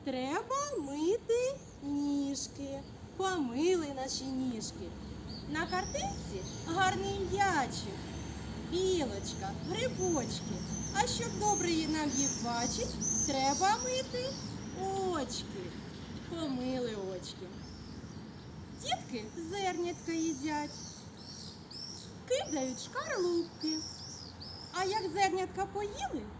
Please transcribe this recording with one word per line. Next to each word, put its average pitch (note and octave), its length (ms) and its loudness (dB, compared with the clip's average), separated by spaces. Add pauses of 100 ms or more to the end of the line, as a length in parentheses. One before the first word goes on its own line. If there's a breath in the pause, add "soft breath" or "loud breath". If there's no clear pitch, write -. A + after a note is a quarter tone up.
треба E4 760 0
мити A4 760 2 (280)
ніжки. C#4 960 0 (380)
Помили E4+ 800 4
наші C4 280 -2
ніжки. B3+ 680 -2 (600)
На D#4 160 2
картинці G4 760 -2 (260)
гарний F#4+ 520 4 (120)
м'ячик, F4+ 680 2 (720)
білочка, C#4+ 800 2 (180)
грибочки. F#4 840 2 (380)
А G#4+ 140 6
щоб A#4 320 0
добре E4+ 480 4
нам D4+ 220 2
їх C4 340 4
бачить, A#3+ 520 2 (320)
треба D4 560 6
мити B4+ 420 0 (840)
очки. B3 520 -2 (680)
Помили B3+ 680 0
очки. F#3+ 520 -6 (1300)
Дітки - 440 -2 (240)
зернятка F4 640 0
їдять, D4+ 580 0 (1600)
кидають D4 560 2
шкарлупки. F4 960 2 (960)
А F4+ 100 2
як G4 300 2
зернятка F#4 520 4
поїли G#4 560 -2 (180)